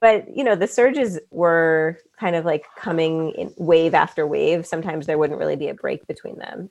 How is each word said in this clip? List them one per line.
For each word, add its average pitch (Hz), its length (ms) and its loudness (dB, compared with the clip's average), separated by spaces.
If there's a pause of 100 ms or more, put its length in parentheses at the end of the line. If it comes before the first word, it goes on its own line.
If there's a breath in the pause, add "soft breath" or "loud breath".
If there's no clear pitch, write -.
but, 220 340 4
you 277 80 -2
know, 226 120 4
the 175 120 0
surges 247 500 2 (140)
were 165 640 2 (220)
kind 175 160 -2
of, 165 80 -2
like, 156 220 -2 (100)
coming 160 560 -2
in - 260 -10
wave 165 360 4
after 156 340 0
wave. 151 380 0
Sometimes 160 400 -6
there 160 120 -2
wouldn't 147 220 -2
really 151 160 -2
be 143 140 -6
a 139 40 -8
break 139 340 -8
between - 300 -12
them. - 340 -14